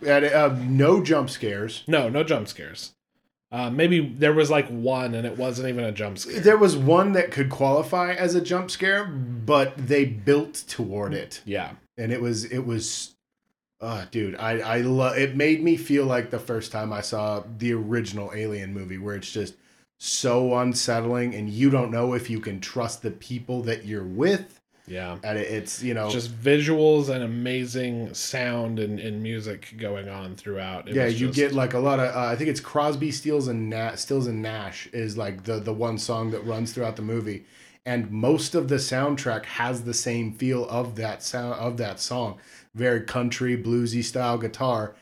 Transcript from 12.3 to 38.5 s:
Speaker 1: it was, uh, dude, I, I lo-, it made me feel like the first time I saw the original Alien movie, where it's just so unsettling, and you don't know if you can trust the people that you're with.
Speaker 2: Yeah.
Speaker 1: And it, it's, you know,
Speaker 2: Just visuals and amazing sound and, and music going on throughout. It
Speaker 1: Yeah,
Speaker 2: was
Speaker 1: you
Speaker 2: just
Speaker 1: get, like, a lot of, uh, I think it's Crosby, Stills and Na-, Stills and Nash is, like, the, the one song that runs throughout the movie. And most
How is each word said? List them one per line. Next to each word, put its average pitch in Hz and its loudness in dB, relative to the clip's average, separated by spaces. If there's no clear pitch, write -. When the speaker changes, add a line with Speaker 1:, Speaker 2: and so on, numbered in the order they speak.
Speaker 1:
it 127 -4
was, 117 -6
uh, 107 -8
dude, 104 -2
I, 113 -2
I 113 -2
lo-, 131 2
it 135 0
made 156 4
me 165 4
feel 143 2
like 123 0
the 117 -4
first 110 -4
time 107 -4
I 104 -4
saw 107 -2
the 120 0
original 104 -4
Alien 104 -6
movie, 95 -8
where 101 -8
it's 92 -10
just 101 -6
so 123 2
unsettling, 120 0
and 107 -4
you 117 6
don't 127 2
know 120 0
if 120 -4
you 110 -2
can 101 -8
trust 117 -6
the 110 -4
people 123 -6
that 113 -4
you're 101 -6
with. 156 0
Speaker 2:
Yeah. 90 -8
Speaker 1:
And 107 -2
it, 104 -4
it's, 107 -6
you 123 -2
know, 107 -2
Speaker 2:
Just 117 -4
visuals 147 6
and 127 -2
amazing 120 -2
sound 120 -4
and, 104 -2
and 107 -6
music 110 -8
going 101 -6
on 95 -10
throughout. 95 -8
It 107 -6
Speaker 1:
Yeah, 131 4
Speaker 2:
was 117 0
Speaker 1:
you 127 2
Speaker 2:
just 127 -2
Speaker 1:
get, 139 4
like, 127 0
a 123 0
lot 139 2
of, 127 0
uh, 123 0
I 120 0
think 156 0
it's - -2
Crosby, 147 0
Stills 147 -2
and 113 -2
Na-, 110 -4
Stills 131 0
and 110 -4
Nash 107 -8
is, 110 -4
like, 98 -6
the, 110 -2
the 107 -4
one 113 -2
song 113 -2
that 113 -6
runs 113 -2
throughout 113 -4
the 110 -8
movie. 107 -4
And 120 -2
most 123 0